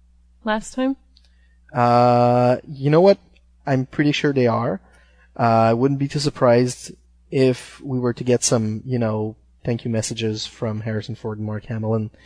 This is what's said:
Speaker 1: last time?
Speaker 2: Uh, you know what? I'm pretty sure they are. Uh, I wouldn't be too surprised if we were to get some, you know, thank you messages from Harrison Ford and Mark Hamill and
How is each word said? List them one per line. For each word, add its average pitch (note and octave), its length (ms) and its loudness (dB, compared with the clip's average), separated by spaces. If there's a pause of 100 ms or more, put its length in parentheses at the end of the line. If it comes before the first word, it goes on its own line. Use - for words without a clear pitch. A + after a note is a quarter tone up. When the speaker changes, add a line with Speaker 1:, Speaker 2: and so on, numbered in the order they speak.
(440)
Speaker 1:
last G#3+ 300 -6
time? C4 220 -2 (760)
Speaker 2:
Uh, A#2+ 840 4 (120)
you C#3 220 -4
know D#3 100 6
what? G3 180 6 (480)
I'm C3 200 0
pretty D3 260 0
sure D3 200 0
they B2+ 140 2
are. A#2 340 -2 (580)
Uh, - 40 -4
I A2+ 300 4
wouldn't C3+ 280 0
be C#3 80 -2
too D3 100 -6
surprised B2+ 760 0 (380)
if C3 500 -2
we C3 180 -6
were B2 140 -2
to B2 120 -10
get B2 200 0
some, A2 400 -2
you B2+ 140 -4
know, A2 380 -4 (280)
thank A#2 200 -4
you B2 60 -6
messages A2 560 -4
from G#2+ 360 -8
Harrison A2 320 -8
Ford G#2+ 240 -10
and G#2+ 80 -8
Mark G#2+ 200 -8
Hamill A2 280 -4
and A2 160 -4 (160)